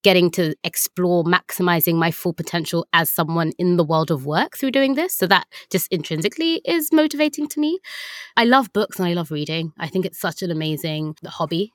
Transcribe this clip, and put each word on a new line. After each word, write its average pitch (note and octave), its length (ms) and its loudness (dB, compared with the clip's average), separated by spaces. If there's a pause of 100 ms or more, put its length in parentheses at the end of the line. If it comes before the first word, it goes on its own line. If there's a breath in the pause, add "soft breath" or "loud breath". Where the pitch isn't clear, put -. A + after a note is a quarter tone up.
getting F3+ 280 6
to E3 320 0
explore F3 640 0
maximizing F3 720 2
my E3 160 2
full E3+ 220 -4
potential E3+ 600 -4
as E3 180 4
someone E3 460 0
in F3+ 180 2
the E3+ 80 4
world D#3+ 280 0
of C3+ 140 -2
work D#3 300 -2
through C4+ 160 -2
doing C4+ 240 4
this. E4+ 180 -2
So - 140 0
that F3+ 200 0 (220 loud breath)
just - 220 -2
intrinsically F#3 720 -2
is E4 300 -2
motivating D4+ 560 0
to - 100 -6
me. D#4 200 -2 (580 loud breath)
I A#3 80 6
love A#3+ 260 4
books - 280 -2
and F#3 80 0
I F3 60 0
love E3+ 180 -4
reading. D#3+ 460 -4
I D#3+ 100 -6
think F#3 180 -2
it's - 140 -10
such E3+ 240 -4
an F3 80 -2
amazing D#3 640 -4 (100)
hobby. E3+ 500 -4